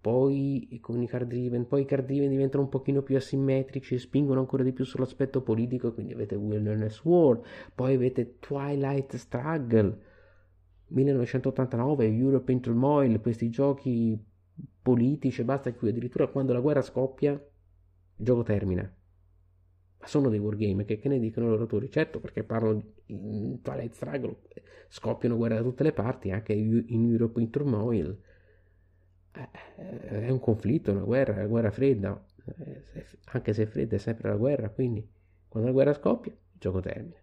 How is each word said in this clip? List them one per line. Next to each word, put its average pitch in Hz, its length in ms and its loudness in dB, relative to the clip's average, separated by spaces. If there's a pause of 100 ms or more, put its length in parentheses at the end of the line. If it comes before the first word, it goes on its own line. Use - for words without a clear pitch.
poi 139 760 0
con 120 180 -4
i 120 60 -2
card 123 200 -4
driven, 120 380 -2
poi 139 160 2
i 139 40 0
card 135 200 -2
driven 139 240 0
diventano 135 320 2
un 135 80 0
pochino 139 320 0
più 135 140 0
asimmetrici 135 800 0
e - 20 -2
spingono 135 420 2
ancora 131 220 0
di 127 100 2
più 131 140 -2
sull'aspetto 127 560 -2
politico, 117 540 0
quindi 101 180 -8
avete 107 220 -6
Wilderness 107 720 -2
War, 160 360 6 (320)
poi 131 220 2
avete 123 420 0
Twilight 139 800 -2
Struggle, 123 840 0 (920)
millenovecentottantanove, 131 1160 0
Europe 131 460 2
in 127 80 2
Turmoil, 123 600 2
questi 117 300 -2
giochi 117 760 0 (560)
politici 127 640 2
e - 20 0
basta, 131 260 -2
in 120 60 -8
cui 117 140 0
addirittura 120 380 0
quando 135 260 0
la 120 60 2
guerra 127 240 2
scoppia, 135 480 0
il - 920 -14
gioco 120 200 4
termina. 98 400 0 (1120)
Ma - 80 -20
sono 139 240 2
dei 107 80 2
wargame, 104 480 0
che, 107 140 -4
che 139 100 -2
ne 139 80 2
dicono 117 300 -2
loro 110 160 2
autori? 110 260 -2
Certo, - 300 -2
perché - 240 -8
parlano 110 500 -2 (120)
in 107 540 -6
Twilight 127 340 -8
Struggle, 127 440 -6 (500)
scoppiano 117 480 -2
guerre 113 200 0
da 113 80 0
tutte 123 180 -2
le 151 120 4
parti, 101 360 -4
anche 107 240 -2
in 113 560 2
Europe 117 320 2
in 113 80 0
Turmoil. 110 720 0 (1160)
Eh, 127 120 -14 (260)
eh, 113 520 -8
è - 20 -2
un 131 100 0
conflitto, 117 520 2
è - 20 2
una 98 100 0
guerra, 117 300 2
è 98 60 -2
una 101 80 -2
guerra 113 240 2
fredda, 107 540 0 (200)
eh, - 380 -14
se, - 420 -18
anche - 260 -2
se 107 140 2
fredda 110 320 -2
è - 20 0
sempre 113 300 -4
la 104 80 0
guerra, 120 320 0
quindi 113 360 -2 (440)
quando 110 180 -2
la 127 60 0
guerra 139 200 6
scoppia, - 380 0
il - 260 -20
gioco 95 220 -2
termina. - 440 -10